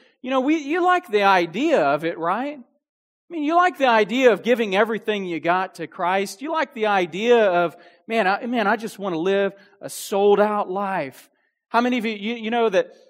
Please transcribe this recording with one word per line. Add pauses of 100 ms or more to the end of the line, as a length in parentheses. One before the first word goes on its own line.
(220)
you
know,
we,
you
like
the
idea
of
it,
right?
I
mean,
you
like
the
idea
of
giving
everything
you
got
to
Christ.
You
like
the
idea
of, (320)
"Man,
I,
man,
I
just
want
to
live (280)
a
sold
out
life." (400)
How
many
of
you,
you,
you
know
that, (180)